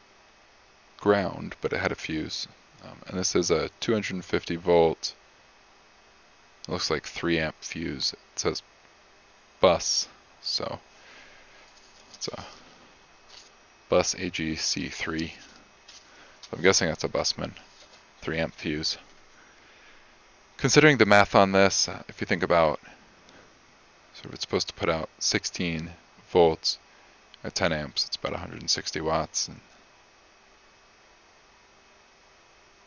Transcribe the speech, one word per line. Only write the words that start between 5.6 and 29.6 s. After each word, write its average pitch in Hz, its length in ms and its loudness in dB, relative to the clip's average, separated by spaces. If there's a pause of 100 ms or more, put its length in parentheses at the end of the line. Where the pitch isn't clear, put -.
it - 40 -6
looks - 200 -2
like 76 140 -2
three 85 340 -2
amp 78 220 -4
fuse. 78 520 -6
It - 260 -18
says 78 220 -2 (1000)
bus, - 480 2 (340)
so - 380 -6 (1300)
it's - 140 -10
a - 160 -12 (1500)
bus 90 260 4
A 92 140 -4
G 78 260 -4
C - 340 -4
three. 82 440 -6 (1080)
So - 160 -18
I'm 78 40 -8
guessing 92 280 4
that's - 140 -6
a 71 60 0
Busman - 440 -4 (680)
three 78 180 -4
amp 80 140 -2
fuse. 78 440 -4 (1600)
Considering 143 400 6
the 110 80 6
math 101 300 6
on 98 160 8
this, 95 360 4
uh, 95 200 -10
if - 140 -12
you 104 40 -6
think 95 160 -2
about, 82 380 4 (1300)
sort - 120 -18
of - 80 -12
it's - 80 -10
supposed - 280 -2
to - 40 -10
put - 160 -2
out 80 200 0 (100)
sixteen 85 720 -2 (400)
volts 85 480 4 (640)
at - 100 -10
ten 92 180 0
amps, 76 340 -4
it's - 100 -10
about - 180 -6
a 78 40 -6
hundred 85 240 -10
and - 80 -10
sixty - 320 -4
watts. 80 460 -2
And - 120 -16 (3250)